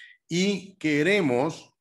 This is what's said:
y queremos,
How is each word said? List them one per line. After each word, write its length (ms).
y 480
queremos, 1040